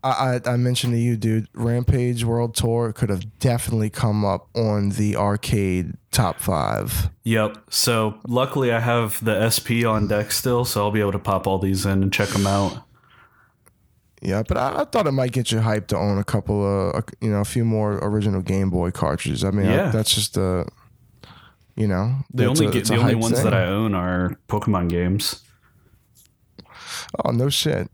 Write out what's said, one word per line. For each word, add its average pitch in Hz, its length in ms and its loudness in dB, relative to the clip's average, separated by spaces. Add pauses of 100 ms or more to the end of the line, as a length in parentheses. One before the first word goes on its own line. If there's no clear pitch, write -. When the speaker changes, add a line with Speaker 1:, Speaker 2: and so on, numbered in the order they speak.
Speaker 1:
I, 127 440 0
I, 123 60 0
I 120 40 2
mentioned 123 360 0
to 117 60 2
you, 120 180 2
dude, 110 360 0
Rampage 120 680 0
World 117 320 0
Tour 117 380 0
could 104 160 -2
have 98 300 -4
definitely 113 500 0
come 107 340 0
up 98 320 -2
on 104 340 2
the 104 260 0
arcade 98 800 0 (180)
top 95 280 0
five. 55 720 -2 (140)
Speaker 2:
Yep. 110 340 0 (120)
So 110 580 0
luckily 127 440 0
I 117 80 2
have 117 460 0
the 110 100 2
S 113 240 2
P 117 260 0
on 107 220 2
deck 104 240 0
still, 123 340 0
so 107 180 -2
I'll 104 80 0
be 107 100 0
able 101 120 2
to 98 60 -2
pop 95 280 0
all 95 100 2
these 95 280 0
in 98 180 2
and 101 100 0
check 101 220 0
'em 101 100 2
out. 98 380 0 (1400)
Speaker 1:
Yeah, 101 260 0
but - 100 0
I, - 240 0
I 294 40 0
thought 220 220 0
it 139 40 2
might 131 200 0
get 123 200 -2
you 113 80 2
hyped 110 280 0
to 98 100 0
own 98 220 0
a 101 40 -2
couple 101 400 -2
of, 98 320 0
uh, - 60 -2 (200)
you 113 80 -2
know, 104 100 0
a 104 60 0
few 120 200 -2
more 107 380 0
original 104 380 0
Game 95 280 0
Boy 87 220 0
cartridges. 73 520 -2
I 98 80 0
mean, 101 160 0
I, - 80 2
Speaker 2:
Yeah. - 160 0
Speaker 1:
that's 110 220 0
just 107 240 -2
a, 92 280 0 (1120)
you 107 120 0
know, 101 280 0 (180)
Speaker 2:
The 123 120 2
Speaker 1:
that's 135 140 2
Speaker 2:
only 104 100 4
Speaker 1:
a, - 40 -2
Speaker 2:
ga-, - 60 2
Speaker 1:
it's 104 100 -2
a 107 40 2
Speaker 2:
the 104 60 4
only 110 140 4
Speaker 1:
hype 113 80 2
Speaker 2:
ones 113 140 2
Speaker 1:
thing. 117 80 2
Speaker 2:
that 104 100 2
I 92 120 2
own 101 280 0
are 90 420 -2 (120)
Pokemon 95 420 0
games. 90 540 -2 (1800)
Speaker 1:
Oh, 127 80 0
no 123 180 2
shit. 135 440 -2